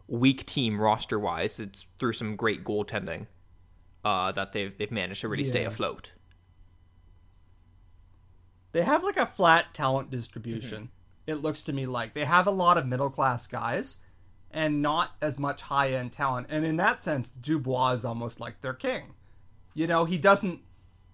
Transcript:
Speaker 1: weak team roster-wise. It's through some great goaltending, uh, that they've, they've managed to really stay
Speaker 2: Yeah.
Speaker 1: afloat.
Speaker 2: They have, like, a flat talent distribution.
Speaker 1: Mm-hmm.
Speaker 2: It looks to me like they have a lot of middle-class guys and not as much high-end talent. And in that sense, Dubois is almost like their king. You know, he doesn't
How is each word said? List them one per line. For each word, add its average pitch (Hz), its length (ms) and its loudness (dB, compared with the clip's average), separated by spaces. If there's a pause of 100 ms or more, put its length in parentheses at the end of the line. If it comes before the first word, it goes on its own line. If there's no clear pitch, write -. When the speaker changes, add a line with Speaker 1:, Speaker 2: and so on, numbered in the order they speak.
Speaker 1:
weak 131 380 2
team 110 340 0
roster-wise. 107 800 0
It's 101 280 -12 (100)
through 120 160 0
some 107 220 -6
great 107 280 0
goaltending, 104 600 -4 (800)
uh, 95 280 0
that 98 200 -4
they've, 98 240 -4
they've - 140 -6
managed 95 300 -4
to 117 80 -6
really 139 140 -2
stay 117 180 0
Speaker 2:
Yeah. 71 80 -2
Speaker 1:
afloat. - 420 -6 (2500)
Speaker 2:
They 170 120 2
have, 302 200 2
like, 392 140 -2
a 269 80 4
flat 170 480 4
talent 135 380 0
distribution. 110 720 -8
Speaker 1:
Mm-hmm. - 480 -14
Speaker 2:
It 151 100 -4
looks 156 220 -4
to 156 100 -4
me 135 140 -2
like 117 260 -4
they 147 120 -2
have 175 200 6
a 202 60 2
lot 175 260 6
of 143 80 0
middle-class 127 600 0
guys 123 500 -4 (540)
and 151 280 0
not 151 320 0 (100)
as 143 180 -2
much 139 240 -4
high-end 131 480 0
talent. 127 400 -2
And 156 120 0
in 160 140 0
that 208 260 2
sense, 131 260 -2
Dubois 127 640 0
is 120 120 -2
almost 117 340 -6
like 117 220 -12
their 127 140 -6
king. - 380 -4 (600)
You 160 140 0
know, 170 180 4
he 170 140 0
doesn't 196 420 4 (520)